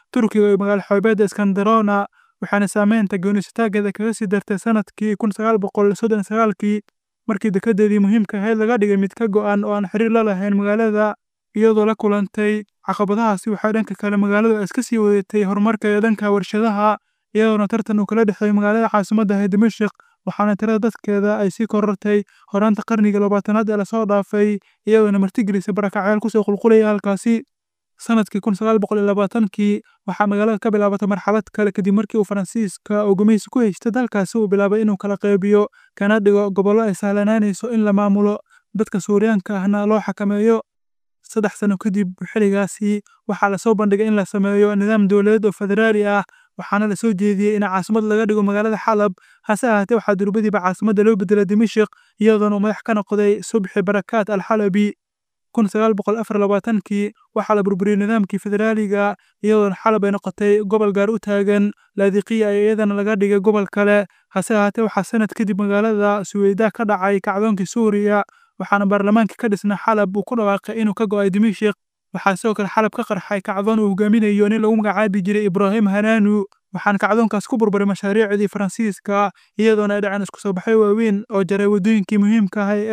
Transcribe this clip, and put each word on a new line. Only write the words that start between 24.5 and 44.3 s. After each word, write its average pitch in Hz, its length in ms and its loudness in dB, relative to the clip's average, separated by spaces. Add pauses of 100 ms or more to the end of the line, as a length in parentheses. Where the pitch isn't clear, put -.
iyadoona 208 320 4
martigelisay 190 560 -2
barakacyaal 202 460 0
ku 226 100 -2
soo 214 140 0
qulqulaya 220 440 4
halkaasi. 208 540 -2 (560)
Sanadkii 220 420 -2
kun 214 140 -2
sagaal 220 240 0
boqol 202 200 -2
iyo 202 120 0
labaatankii, 208 720 0 (260)
waxaa 202 240 -2
magaalada 208 320 0
ka 233 80 -2
bilaabatay 202 380 0
marxalad 202 440 -2
kale 208 200 -2
kadib 196 220 0
markii 220 260 -2
uu 202 40 0
Faransiiska 208 800 -4
oo 202 100 2
gumaysi 208 360 2
ku - 80 -2
haystay 220 340 0
dalkaasi 226 460 -2
uu 214 100 0
bilaabay 202 340 0
inuu 214 140 0
kala 202 200 -6
qaybiyo, 202 500 2 (320)
kana 208 220 2
dhigo 202 300 2
gobollo 202 360 2
ay 196 80 -2
sahlanaanayso 208 800 -2
in 226 100 2
la 208 80 2
maamulo, 208 460 2 (360)
dadka 185 260 -2
Suuriyaanka 208 580 0
ahna 202 280 -2
loo 214 140 2
xakameeyo. 208 600 0 (640)
Saddex - 380 -4
sano 202 160 0
kadib 196 320 -2 (240)
xilligaasi, 202 720 0 (260)
waxaa 202 220 0
la 190 80 -4
soo 226 160 2
bandhigay 208 320 2
in 220 100 0
la 196 80 0
sameeyo 202 520 0